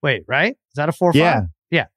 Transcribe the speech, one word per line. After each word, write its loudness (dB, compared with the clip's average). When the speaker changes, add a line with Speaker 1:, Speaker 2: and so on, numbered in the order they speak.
Speaker 1:
wait, -2
right? 0
Is -20
that -2
a -2
four 0
five? 4
Speaker 2:
Yeah. 2
Speaker 1:
Yeah. -2